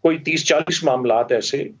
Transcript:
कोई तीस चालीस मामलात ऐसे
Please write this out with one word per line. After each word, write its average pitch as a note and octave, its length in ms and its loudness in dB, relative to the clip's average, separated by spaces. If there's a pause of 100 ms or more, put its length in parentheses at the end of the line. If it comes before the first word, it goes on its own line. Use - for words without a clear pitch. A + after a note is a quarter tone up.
कोई D#3+ 160 2
तीस D#3+ 280 -4
चालीस D#3+ 380 0
मामलात B2+ 480 2
ऐसे A#2+ 380 -2 (100)